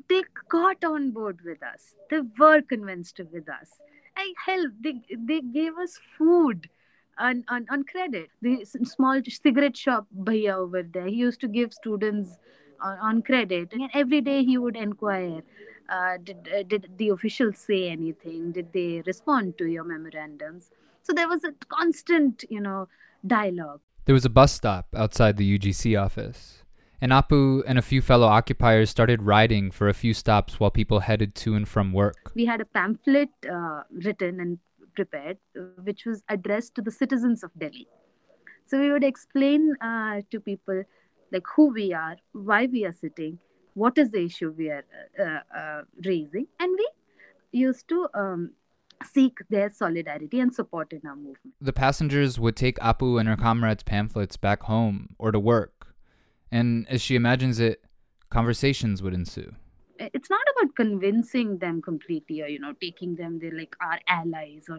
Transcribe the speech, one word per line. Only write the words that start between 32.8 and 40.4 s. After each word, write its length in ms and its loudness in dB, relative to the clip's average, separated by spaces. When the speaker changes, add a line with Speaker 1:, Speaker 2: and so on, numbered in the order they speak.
Speaker 1:
uh, 340 -8
written 480 -6
and 180 -6
prepared, 420 -8
uh, 60 -12
which 200 -8
was 240 -8
addressed 460 -4
to 80 -8
the 80 -8
citizens 540 -2
of 120 -14
Delhi. 300 -12
So 140 0
we 100 4
would 140 2
explain, 760 2
uh, 420 -4
to 80 -6